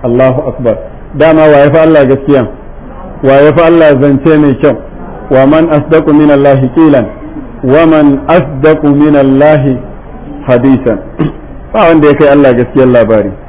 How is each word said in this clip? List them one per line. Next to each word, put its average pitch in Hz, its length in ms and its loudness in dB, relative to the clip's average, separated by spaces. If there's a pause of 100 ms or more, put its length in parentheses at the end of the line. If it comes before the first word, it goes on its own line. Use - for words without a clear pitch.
Allahu 123 460 0
akbar. 117 260 -4 (400)
Dama 156 260 2
wa 151 220 4
ya 147 100 2
fi 160 60 2
Allah 160 260 4
gaskiya? 135 360 0 (840)
Wa 135 160 2
ya 147 160 4
fi 170 80 2
Allah 165 260 4 (120)
zance 143 360 2
mai 143 240 2
kyau? 151 140 2 (560)
Wa 131 160 2
man 160 240 2
asdaqu 151 420 0
min 151 180 4
Allah 139 280 2 (160)
qilan? 160 300 2 (580)
Wa 143 220 2
man 147 420 2
asdaqu 151 680 0
min 147 220 2
Allah 139 480 2 (840)
hadisan? 123 520 0 (360)
<clears throat> - 380 -18
Ba 208 160 2
wanda 151 180 2
ya 143 60 4
kai 147 140 2
Allah 139 260 2
gaskiyar 123 340 0
labari. 110 440 2 (180)